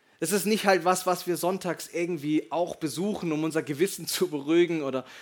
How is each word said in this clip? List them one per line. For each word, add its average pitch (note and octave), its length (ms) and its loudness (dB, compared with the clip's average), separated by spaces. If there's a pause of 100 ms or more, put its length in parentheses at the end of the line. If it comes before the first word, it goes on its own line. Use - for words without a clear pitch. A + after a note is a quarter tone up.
(200)
Es E3 120 -2
ist F#3+ 140 0
nicht G#3+ 200 2
halt F#3+ 180 6
was, F3+ 220 4
was F3 220 0
wir F3 100 0
sonntags F3+ 560 -2
irgendwie D#3 580 -2
auch E3+ 240 -2
besuchen, E3+ 560 -4
um D3+ 120 0
unser D#3 180 0
Gewissen D3+ 460 -2
<laughs> - 0 -
zu - 220 0
beruhigen D#3+ 520 2
oder, C3 240 -2 (160)